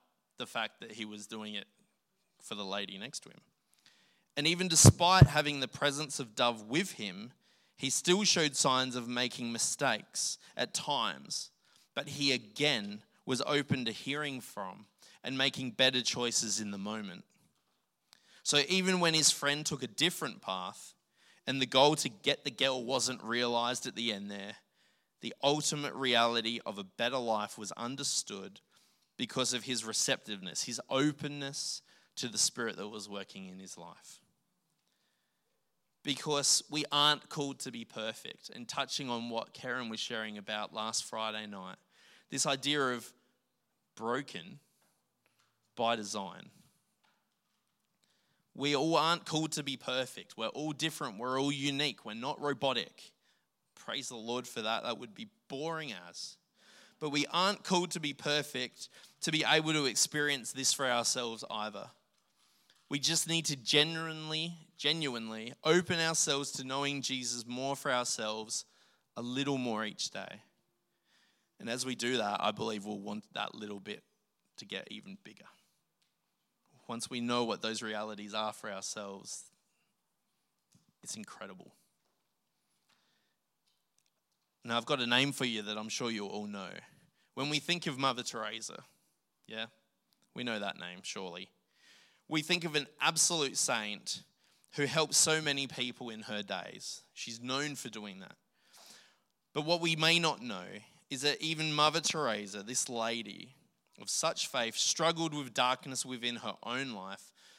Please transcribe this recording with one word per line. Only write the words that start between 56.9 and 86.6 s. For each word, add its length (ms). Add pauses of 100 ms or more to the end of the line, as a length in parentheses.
But 120
we 160
aren't 380
called 260
to 100
be 140
perfect 760 (320)
to 100
be 160
able 280
to 100
experience 680
this 200
for 180
ourselves 600
either. 400 (1000)
We 100
just 300
need 180
to 100
genuinely, 1000 (240)
genuinely 760 (100)
open 380
ourselves 520
to 120
knowing 380
Jesus 440
more 300
for 160
ourselves 720 (520)
a 60
little 360
more 260
each 260
day. 300 (1200)
And 80
as 160
we 100
do 220
that, 240
I 120
believe 340
we'll 140
want 240 (100)
that 200
little 260
bit 220 (540)
to 80
get 260
even 320
bigger. 220 (1400)
Once 220
we 100
know 220
what 200
those 200
realities 500
are 200
for 180
ourselves, 800 (1500)
it's 140
incredible. 580 (3000)
Now, 120
I've 100
got 140
a 60
name 260
for 120
you 180
that 140
I'm 120
sure 240
you 140
all 200
know. 240 (640)